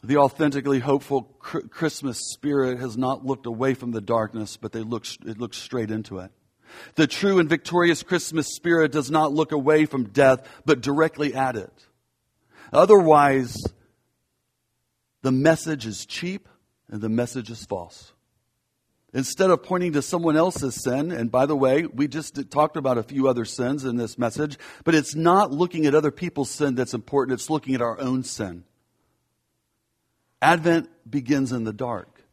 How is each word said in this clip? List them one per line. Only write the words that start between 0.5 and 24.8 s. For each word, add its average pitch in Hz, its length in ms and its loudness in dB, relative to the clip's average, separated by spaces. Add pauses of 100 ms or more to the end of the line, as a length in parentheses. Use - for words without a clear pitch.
hopeful 139 440 -2 (160)
Chr-, - 200 -8
Christmas - 720 -6
spirit 135 480 -2
has 120 180 -8
not 131 280 -4
looked 131 200 -6
away 120 280 -2
from 120 180 -6
the 110 100 -4
darkness, 110 560 -4
but - 140 -12
they 113 100 -8
look, 110 240 -8 (200)
it 110 120 -10
looks 123 200 -10
straight 113 340 -6
into 107 280 -8
it. 92 120 -16 (640)
The 160 100 4
true 196 320 2
and 170 100 4
victorious 170 540 2
Christmas 160 540 -2
spirit 165 360 2
does 143 200 -2
not 156 220 2
look 151 180 0
away 151 340 4
from 127 200 -4
death, 131 420 4 (180)
but 143 160 2
directly 147 520 0
at 131 220 -2
it. 98 180 -10 (1000)
Otherwise, 151 800 6 (1700)
the 131 100 0
message 147 540 0
is 107 200 -10
cheap - 420 -10 (420)
and 104 120 -10
the 110 80 -4
message 120 400 -2
is 113 160 -16
false. - 480 -12 (1000)
Instead 160 360 0
of 175 120 4
pointing 180 300 -2
to 147 100 0
someone 170 360 0
else's 156 440 -2
sin, 139 300 -2
and 120 180 -4
by 127 160 2
the 151 100 0
way, 135 300 2
we 143 220 -4
just 151 280 -10
d-, 139 100 -8
talked 151 320 0
about 131 200 0
a 113 60 -4
few 135 240 0
other 120 160 0
sins 127 400 -4
in 123 140 -2
this 117 200 -6
message, 139 400 -4 (280)